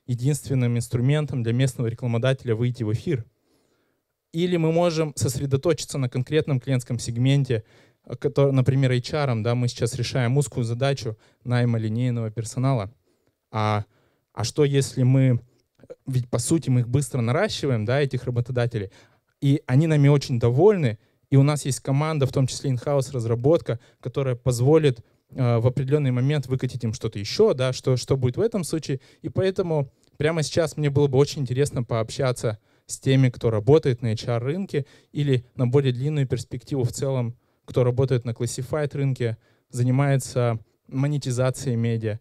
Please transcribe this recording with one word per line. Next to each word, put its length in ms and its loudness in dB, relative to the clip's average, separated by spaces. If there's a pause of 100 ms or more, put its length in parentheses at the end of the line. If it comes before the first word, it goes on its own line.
единственным 680 -2
инструментом 680 0
для 100 -2
местного 340 0
рекламодателя 680 -2
выйти 280 -2
в 80 -2
эфир. 320 -2 (1120)
Или 240 0
мы 160 2
можем 420 0
сосредоточиться 840 -2
на 120 -2
конкретном 500 0
клиентском 400 -2
сегменте, 640 0 (420)
э, 120 -12
кото-, 340 2
например, 400 2
H 220 -4
R, 280 -2
да, 140 0
мы 140 0
сейчас 260 -4
решаем 420 0
узкую 280 -2
задачу 520 -4 (280)
найма 320 0
линейного 540 -2
персонала. 600 -2 (580)
А, 360 0 (480)
а 100 -6
что, 220 0
если 380 0
мы, 360 4 (680)
ведь, 240 -4
по 100 -2
сути, 300 0
мы 120 4
их 80 -2
быстро 320 -2
наращиваем, 640 0
да, 160 0
этих 240 -4
работодателей, 680 -2 (500)
и 240 2
они 220 4
нами 200 4
очень 320 2
довольны, 600 4 (320)
и 40 4
у 60 8
нас 240 2
есть 140 -4
команда, 480 0
в 40 -2
том 140 0
числе 260 -6
in-house 400 -2
разработка, 680 0 (200)
которая 360 -4
позволит, 640 4 (320)
э, 260 2
в 80 0
определённый 460 0
момент 340 0
выкатить 380 -4
им 100 -2
что-то 240 -8
ещё, 380 2
да, 180 -2
что, 240 0
что 200 -2
будет 200 -2
в 40 0
этом 220 0
случае. 360 -4 (240)
И 60 -6
поэтому 640 0 (260)
прямо 260 0
сейчас 340 -2
мне 140 0
было 160 4
бы 100 2
очень 240 0
интересно 420 -2
пообщаться 760 -4 (260)
с 140 -12
теми, 300 4
кто 200 -2
работает 540 4
на 80 0
H 160 -6
R 160 -2
рынке 420 -4 (260)
или 320 0 (120)
на 100 0
более 260 2
длинную 360 -2
перспективу 560 -4
в 80 -2
целом, 440 -4 (300)
кто 180 0
работает 420 0
на 60 -6
classified 640 -4
рынке, 420 -2 (320)
занимается 920 0 (280)
монетизацией 880 -2
медиа 440 -2